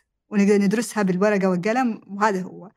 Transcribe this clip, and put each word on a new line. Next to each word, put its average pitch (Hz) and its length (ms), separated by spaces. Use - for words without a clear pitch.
ونقدر 202 240
ندرسها 208 480
بالورقة 190 460
والقلم، 214 580
وهذا 196 360
هو. 175 340